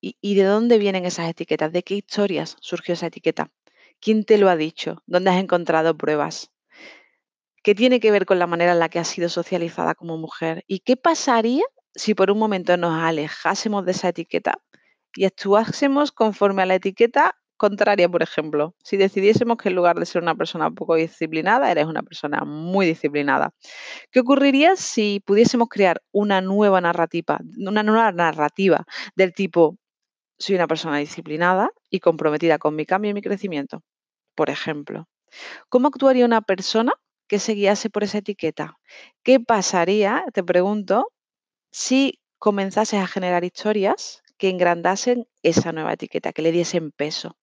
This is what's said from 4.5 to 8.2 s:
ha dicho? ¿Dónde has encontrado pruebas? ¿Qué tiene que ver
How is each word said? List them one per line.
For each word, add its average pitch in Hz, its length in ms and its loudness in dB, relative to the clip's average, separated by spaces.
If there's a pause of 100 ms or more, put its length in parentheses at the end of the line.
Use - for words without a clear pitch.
ha 175 60 2
dicho? 160 500 -6
¿Dónde 185 240 0
has 180 80 4
encontrado 165 580 0
pruebas? 151 540 -4 (1120)
¿Qué 208 120 4
tiene 247 260 4
que 220 100 4
ver 202 160 4